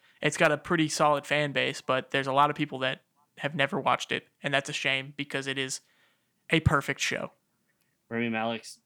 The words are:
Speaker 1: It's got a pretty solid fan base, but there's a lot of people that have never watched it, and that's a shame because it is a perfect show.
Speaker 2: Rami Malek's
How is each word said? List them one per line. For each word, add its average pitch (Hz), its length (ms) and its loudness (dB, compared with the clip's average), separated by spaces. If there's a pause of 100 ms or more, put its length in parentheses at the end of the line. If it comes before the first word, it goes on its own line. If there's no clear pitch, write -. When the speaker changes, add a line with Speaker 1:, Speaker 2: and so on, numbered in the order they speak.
(200)
Speaker 1:
It's 147 160 0
got 165 140 6
a 147 80 2
pretty 160 300 0
solid 147 380 2
fan 147 260 0
base, 131 280 -2
but 131 300 -2
there's 135 160 0
a 135 60 -2
lot 143 180 6
of 143 60 -4
people 143 240 -4
that 131 220 -4 (360)
have 143 160 -4
never 143 240 0
watched - 320 0
it, 127 160 -4 (160)
and 143 100 -4
that's 139 160 2
a 147 40 -8
shame 135 440 -4
because 139 300 -6
it 135 120 -4
is 131 220 -4 (680)
a 165 100 4
perfect 143 400 0
show. - 320 -4 (760)
Speaker 2:
Rami 117 200 -4
Malek's 113 560 -6